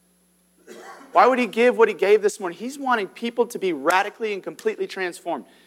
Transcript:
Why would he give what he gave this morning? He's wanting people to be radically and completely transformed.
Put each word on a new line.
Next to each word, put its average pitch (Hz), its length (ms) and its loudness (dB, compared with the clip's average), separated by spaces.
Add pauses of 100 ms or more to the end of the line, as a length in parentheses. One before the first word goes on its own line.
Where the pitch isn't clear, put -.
(1120)
Why 180 140 8
would 254 120 4
he 247 80 0
give 226 300 4
what 226 100 6
he 220 60 -2
gave 202 280 4
this 202 200 -2
morning? 175 160 -8
He's 262 200 -10
wanting 247 300 -2
people 233 400 -4
to 233 100 -12
be 185 140 -2
radically 190 640 -2
and 190 100 -8
completely 190 440 -6
transformed. 170 580 -8 (220)